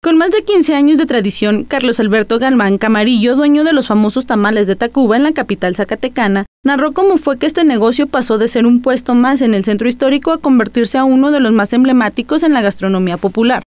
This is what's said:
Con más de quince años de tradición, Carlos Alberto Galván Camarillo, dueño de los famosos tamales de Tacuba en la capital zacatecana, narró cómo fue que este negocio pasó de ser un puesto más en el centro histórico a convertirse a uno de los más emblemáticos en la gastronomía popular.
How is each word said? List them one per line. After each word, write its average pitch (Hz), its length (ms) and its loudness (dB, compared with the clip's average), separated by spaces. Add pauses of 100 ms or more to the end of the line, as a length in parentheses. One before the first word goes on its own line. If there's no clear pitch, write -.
Con 330 140 2
más 339 100 2
de 427 140 0
quince 349 320 2
años 285 240 4
de 320 80 0
tradición, 208 560 -2
Carlos 254 360 -2
Alberto 220 380 0
Galván 233 400 2
Camarillo, 220 580 0
dueño 294 280 2
de 320 100 2
los 269 140 0
famosos 214 400 0
tamales 208 400 0
de 190 80 -2
Tacuba 233 420 0
en 277 60 2
la 311 80 0
capital 196 440 -4
zacatecana, 208 720 -4 (180)
narró 285 280 -2
cómo 370 260 2
fue 269 220 -2
que 311 80 -2
este 330 160 0
negocio 247 420 2
pasó 247 320 -2
de 220 100 0
ser 240 200 0
un 240 160 2
puesto 254 320 -2
más 262 260 2
en 220 140 0
el 196 80 -2
centro 220 260 -2
histórico 277 420 -2
a 330 60 -2
convertirse 247 640 0
a 269 60 2
uno 269 260 2
de 285 80 0
los 226 140 2
más 208 200 0
emblemáticos 254 680 0
en 311 100 2
la 247 80 0
gastronomía 190 560 -2
popular. 220 540 -2